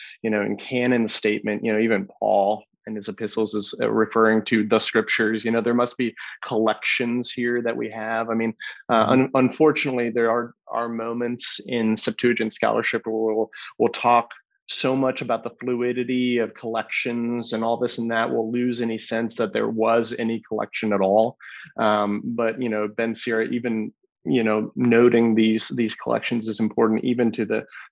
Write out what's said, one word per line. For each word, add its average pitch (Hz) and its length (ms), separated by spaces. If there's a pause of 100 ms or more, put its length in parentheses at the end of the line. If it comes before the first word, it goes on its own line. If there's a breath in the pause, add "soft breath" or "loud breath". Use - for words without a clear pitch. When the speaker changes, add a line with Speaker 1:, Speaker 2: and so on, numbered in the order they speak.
(200 loud breath)
Speaker 1:
you 113 80
know, 107 120
in 104 140
canon 123 540
statement, 104 540
you 113 100
know, 107 60
even 110 280 (120)
Paul 104 440 (240)
in 110 80
his 104 140
epistles 107 440
is, 104 260
uh, 113 120
referring 110 540
to 107 220
the 110 120
Scriptures. 110 680
You 113 60
know, 117 100
there 120 140
must 120 220
be 120 180 (280 loud breath)
collections 117 840
here 120 320
that 117 160
we 117 140
have. 113 400
I - 20
mean, 113 220 (340 loud breath)
uh, 113 160
Speaker 2:
Mm-hmm. - 60
Speaker 1:
un-, 131 240
unfortunately, 131 760
there 117 220
are, 120 240 (120)
are 117 220
moments 117 760
in 110 280
Septuagint 113 600
scholarship 113 500
where 110 300
we'll, 110 160 (260 loud breath)
we'll 117 120
talk 120 420 (400)
so 131 240
much 131 260
about 117 220
the 117 60 (100)
fluidity 123 800
of 110 160
collections 117 1000
and 113 100
all 117 140
this 120 200
and 117 140
that, 117 180
we'll 113 220
lose 123 300
any 110 180
sense 113 360
that 110 160
there 110 180
was 113 500
any 113 280
collection 107 460
at 98 80
all. 107 360 (420 loud breath)
Um, 104 440
but, 117 380
you 120 80
know, 107 180
Ben 113 280
Sira, 113 320
even, 117 440 (340)
you 127 180
know, 107 320
noting 117 580
these, 110 360
these 120 260
collections 117 520
is 110 120
important, 110 440
even 120 280
to 117 140
the, 110 200 (260 loud breath)